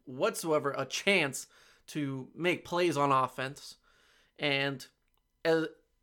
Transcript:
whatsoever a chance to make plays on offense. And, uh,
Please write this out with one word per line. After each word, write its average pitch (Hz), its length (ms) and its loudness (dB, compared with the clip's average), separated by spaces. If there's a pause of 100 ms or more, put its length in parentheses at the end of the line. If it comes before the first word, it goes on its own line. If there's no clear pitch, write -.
whatsoever 143 680 0
a 139 100 -2
chance 165 600 0 (400)
to 135 480 -6
make 170 300 -2
plays 175 320 2
on 143 140 4
offense. 131 640 0 (640)
And, 139 460 0 (600)
uh, 165 200 4 (380)